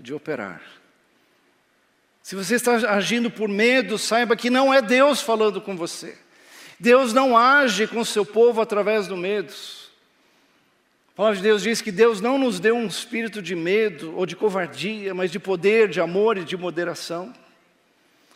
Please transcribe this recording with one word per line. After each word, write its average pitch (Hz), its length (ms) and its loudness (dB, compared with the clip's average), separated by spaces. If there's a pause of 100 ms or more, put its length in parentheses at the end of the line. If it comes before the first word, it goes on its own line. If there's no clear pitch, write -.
de 127 140 -14
operar. 110 480 -10 (1600)
Se - 120 -14
você 190 200 -4
está 240 220 2 (200)
agindo 220 340 0
por 208 160 -6
medo, 214 520 2
saiba 226 360 0
que 240 140 -2
não 262 240 4
é 269 80 6
Deus 254 400 4
falando 214 400 0
com 196 160 -10
você. 165 400 -10 (640)
Deus 240 320 4
não 262 240 4
age 240 500 4
com 220 160 -4
seu 208 220 -2
povo 220 380 4
através 208 440 0
do 190 100 -8
medo. 190 360 -6 (1600)
A - 40 -18
palavra 208 200 0
de 180 60 -8
Deus 208 200 2
diz 220 180 -2
que 214 120 -8
Deus 214 280 2
não 254 180 0
nos 240 200 0
deu 214 160 2
um 240 120 -2
espírito 214 540 -8
de 175 140 -8
medo 170 640 -4
ou 185 100 -2
de 165 80 -12
covardia, 190 800 -6
mas 185 160 -2
de 190 80 -8
poder, 196 500 2
de 175 120 -4
amor 196 380 0
e 170 60 -8
de 180 120 -8
moderação. 175 760 -8 (1040)